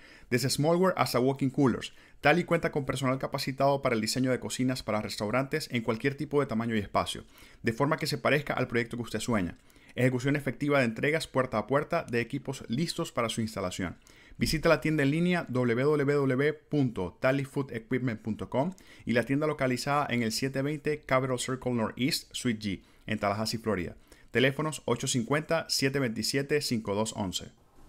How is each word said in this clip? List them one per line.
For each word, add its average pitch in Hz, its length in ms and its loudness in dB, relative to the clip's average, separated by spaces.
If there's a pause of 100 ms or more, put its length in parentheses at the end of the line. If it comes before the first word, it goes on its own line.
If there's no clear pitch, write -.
(280)
Desde 127 220 2
smallware 175 480 4
hasta 127 200 2
walk-in 131 320 2
coolers, - 440 2 (260)
Tally 156 240 4
cuenta 165 260 0
con 147 140 -2
personal 131 340 -2
capacitado 139 600 0
para 127 140 0
el 113 80 2
diseño 127 300 0
de 120 80 0
cocinas 127 420 -2
para 107 180 0
restaurantes 123 720 -2
en 120 100 0
cualquier 120 320 0
tipo 143 260 0
de 139 60 0
tamaño 113 300 0
y 107 40 4
espacio, - 440 -2 (380)
de 113 100 2
forma 139 240 2
que 156 100 -4
se 139 120 -4
parezca 135 340 2
al 127 160 -2
proyecto 117 300 -2
que 120 40 -4
usted 110 180 -6
sueña. 95 360 0 (380)
Ejecución 127 420 2
efectiva 143 440 0
de 123 60 4
entregas 143 400 0
puerta 127 300 0
a 104 100 0
puerta 151 380 0
de 117 160 0
equipos 135 480 -6
listos 160 440 -2
para 117 160 -2
su 110 120 -2
instalación. 95 560 -4 (400)
Visita 156 320 0
la 156 120 6
tienda 156 240 2
en 139 80 4
línea 175 360 2
w 123 360 2
w 147 300 4 (120)
w 135 260 2 (160)
punto 110 520 0
tally 135 240 2
food 135 280 -6
equipment 120 480 -2
punto 104 300 -6
com 147 220 0 (320)
y 110 80 -2
la 117 100 4
tienda 139 240 0
localizada 131 640 0
en 120 140 2
el 110 80 0
siete 135 300 -2
veinte 151 400 -4
Capitol 131 360 0
Circle 127 360 -4
Northeast, 120 580 -2
Suite 110 280 -2
G, 98 220 -4 (240)
en 107 140 -2
Tallahassee, 107 380 0
Florida. 95 360 -2 (380)
Teléfonos 139 540 0
ocho 120 200 0
cincuenta, 147 600 0
siete 139 320 0
veintisiete, 135 600 0
cinco 107 360 -2
dos 110 200 0
once. 92 360 -6 (360)